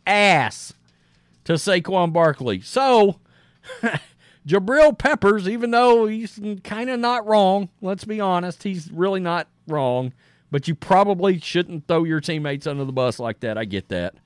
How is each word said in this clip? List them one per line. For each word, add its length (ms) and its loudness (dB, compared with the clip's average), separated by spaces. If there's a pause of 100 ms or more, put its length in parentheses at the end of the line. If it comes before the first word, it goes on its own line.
ass" 680 2 (680)
to 100 0
Saquon 580 0
Barkley. 500 0
So, 580 2 (640)
<laughs> 640 -10
Jabril 500 4
Peppers, 500 0
even 220 -2
though 380 4
he's 320 -8 (240)
kinda 340 -6
not 300 -2
wrong, 420 2 (100)
let's 260 -6
be 140 -6
honest, 440 -2
he's 280 -8
really 280 -2
not 280 -4 (200)
wrong, 460 -2 (360)
but 180 -4
you 60 -2
probably 680 2
shouldn't 480 -6
throw 180 2
your 160 -2
teammates 440 -6
under 200 -6
the 60 -8
bus 280 -2
like 220 -8
that. 140 -6
I 100 -6
get 240 -8
that. 260 -6 (100)